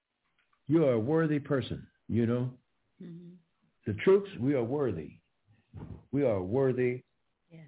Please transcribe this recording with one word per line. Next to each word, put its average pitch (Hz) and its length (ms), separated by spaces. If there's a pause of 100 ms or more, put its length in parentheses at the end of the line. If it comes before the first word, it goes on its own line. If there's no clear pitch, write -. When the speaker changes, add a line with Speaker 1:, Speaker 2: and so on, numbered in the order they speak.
(680)
Speaker 1:
You 156 180
are 127 80
a 113 60
worthy 151 400
person, 139 480 (200)
you 113 180
know? 123 240 (520)
Speaker 2:
Mm-hmm. 175 320 (540)
Speaker 1:
The 107 60 (100)
troops, 196 260 (100)
we 135 140
are 123 100
worthy. 123 500 (960)
We 143 120
are 104 180
worthy 123 600 (480)
Speaker 2:
Yes. 165 160